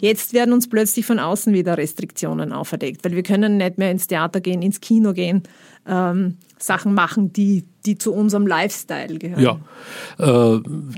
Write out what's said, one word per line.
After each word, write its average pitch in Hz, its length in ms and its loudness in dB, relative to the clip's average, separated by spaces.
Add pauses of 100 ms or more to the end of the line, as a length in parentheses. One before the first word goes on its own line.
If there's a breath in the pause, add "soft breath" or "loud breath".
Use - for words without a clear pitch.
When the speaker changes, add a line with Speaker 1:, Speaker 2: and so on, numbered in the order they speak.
Speaker 1:
Jetzt 214 320 0
werden 240 200 4
uns 240 160 2
plötzlich 214 360 0
von 233 140 2
außen 185 340 0
wieder 180 240 2
Restriktionen 156 760 -4
auferlegt, 147 500 -8
weil 175 120 -2
wir 180 80 -2
können 202 340 2
nicht 185 200 -2
mehr 190 140 0
ins 180 160 -4
Theater 165 340 -2
gehen, 180 200 -2
ins 196 200 -2
Kino 220 320 2
gehen, 180 300 0 (440 loud breath)
ähm, 185 500 0 (240)
Sachen 202 320 0
machen, 196 380 2
die, 196 320 2 (220)
die 208 120 0
zu 220 160 -4
unserem 202 320 2
Lifestyle 160 720 -4
gehören. 170 240 -4
Speaker 2:
Ja, 123 1120 2
äh, 110 60 0 (360)